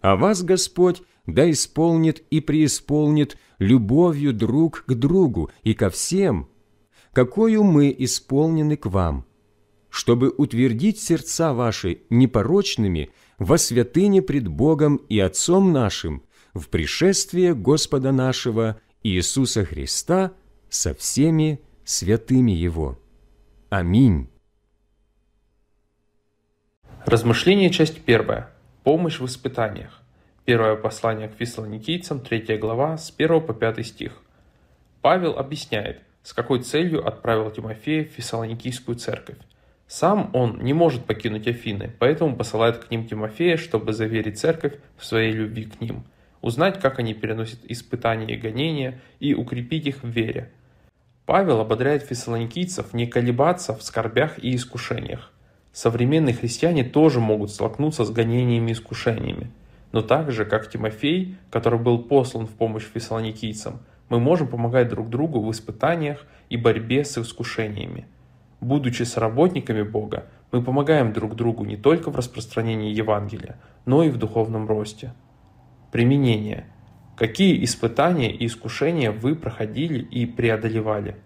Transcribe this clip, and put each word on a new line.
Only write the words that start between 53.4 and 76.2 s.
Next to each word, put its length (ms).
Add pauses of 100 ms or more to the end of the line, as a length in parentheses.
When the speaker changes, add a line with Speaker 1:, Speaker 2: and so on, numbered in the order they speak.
Speaker 2:
в 80
скорбях 600
и 120
искушениях. 760 (420)
Современные 600
христиане 480
тоже 380
могут 280
столкнуться 540
с 80
гонениями 600
и 20
искушениями, 800 (420)
но 80
так 320
же, 100
как 260
Тимофей, 680 (120)
который 300
был 200
послан 460
в 40
помощь 340
фессалоникийцам, 960 (300)
мы 100
можем 300
помогать 400
друг 200
другу 320
в 80
испытаниях 760 (240)
и 80
борьбе 480
с 120
искушениями. 880 (540)
Будучи 440
соработниками 800
Бога, 440 (260)
мы 100
помогаем 520
друг 240
другу 260
не 140
только 340
в 60
распространении 760
Евангелия, 640 (280)
но 180
и 60
в 80
духовном 500
росте. 460 (800)
Применение. 720 (500)